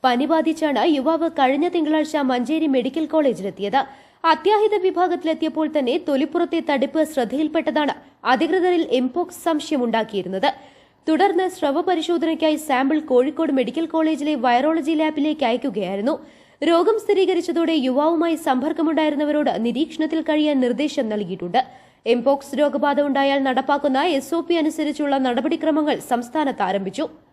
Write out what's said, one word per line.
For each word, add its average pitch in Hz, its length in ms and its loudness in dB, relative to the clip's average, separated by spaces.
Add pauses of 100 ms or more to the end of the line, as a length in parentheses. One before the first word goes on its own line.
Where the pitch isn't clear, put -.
പനി 254 220 2
ബാധിച്ചാണ് 311 580 0
യുവാവ് 311 460 2
കഴിഞ്ഞ 285 380 2
തിങ്കളാഴ്ച 311 500 0
മഞ്ചേരി 262 500 0
മെഡിക്കൽ 262 380 0
കോളേജിലെത്തിയത്. 202 800 0 (400)
അത്യാഹിത 403 560 2
വിഭാഗത്തിലെത്തിയപ്പോൾ 320 880 -2 (100)
തന്നെ 269 180 0
തൊലിപ്പുറത്തെ 330 720 -2
തടിപ്പ് 285 340 0
ശ്രദ്ധയിൽപ്പെട്ടതാണ് 302 920 -2 (320)
അധികൃതരിൽ 339 680 2
എംപോക്സ് 254 520 -2
സംശയമുണ്ടാക്കിയിരുന്നത്. 226 1120 -2 (560)
തുടർന്ന് 370 400 2
സ്രവ 302 320 -2
പരിശോധനയ്ക്കായി 320 760 0
സാമ്പിൾ 277 440 0
കോഴിക്കോട് 302 520 0
മെഡിക്കൽ 262 340 0
കോളേജിലെ 311 500 0
വൈറോളജി 262 560 2
ലാബിലേക്ക് 302 540 0
അയക്കുകയായിരുന്നു. 220 720 -2 (440)
രോഗം 339 360 4
സ്ഥിരീകരിച്ചതോടെ 339 760 0
യുവാവുമായി 311 600 0
സമ്പർക്കമുണ്ടായിരുന്നവരോട് 302 1300 0
നിരീക്ഷണത്തിൽ 311 560 -2
കഴിയാൻ 302 380 0
നിർദ്ദേശം 254 500 0
നൽകിയിട്ടുണ്ട്. 190 560 -2 (400)
എംപോക്സ് 247 540 0
രോഗബാധ 285 420 2
ഉണ്ടായാൽ 277 420 2
നടപ്പാക്കുന്ന 269 580 0
എസ് 311 340 0
ഒ 330 60 0
പി 339 120 -2
അനുസരിച്ചുള്ള 302 640 0
നടപടിക്രമങ്ങൾ 294 840 0 (100)
സംസ്ഥാനത്ത് 240 540 -2
ആരംഭിച്ചു. 190 460 -4 (240)